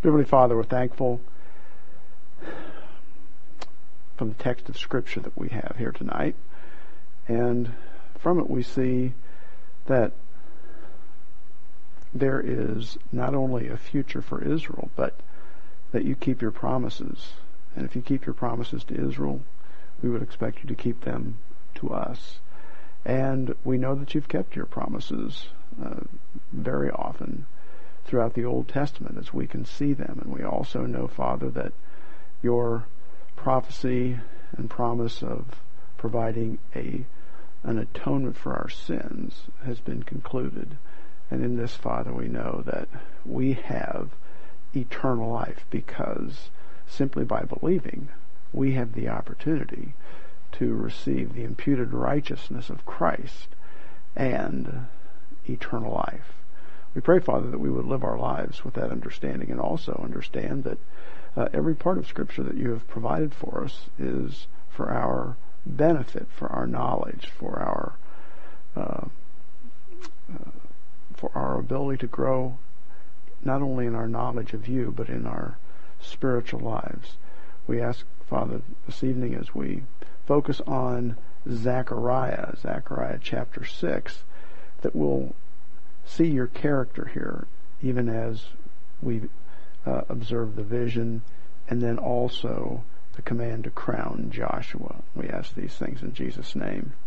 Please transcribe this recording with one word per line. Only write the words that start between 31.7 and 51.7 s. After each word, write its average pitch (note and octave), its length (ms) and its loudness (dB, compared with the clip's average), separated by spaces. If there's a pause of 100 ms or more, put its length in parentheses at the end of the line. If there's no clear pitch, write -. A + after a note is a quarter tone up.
your A#2+ 440 2 (500)
prophecy B2+ 840 2 (400)
and A#2+ 100 0
promise A#2+ 540 0
of - 400 0 (340)
providing A2+ 600 0 (180)
a, - 300 0 (560)
an A2+ 160 0
atonement C3+ 580 0
for - 180 0
our - 140 0
sins - 760 0 (200)
has A#2+ 160 0
been A#2+ 220 0
concluded. - 760 0 (540)
And B2+ 160 0
in B2 100 2
this, A#2 200 0
Father, A#1+ 360 0
we - 160 0
know A#1 380 0
that - 240 0 (340)
we C3 300 0
have - 560 0 (680)
eternal A#2 560 0
life - 380 0
because - 800 0 (380)
simply C3+ 360 0
by A2 200 0
believing, - 640 0 (420)
we C3+ 200 0
have B2 220 0
the - 140 0
opportunity - 840 0 (600)
to A#2 200 0
receive A2+ 640 0
the A#2+ 80 0
imputed A#2+ 500 0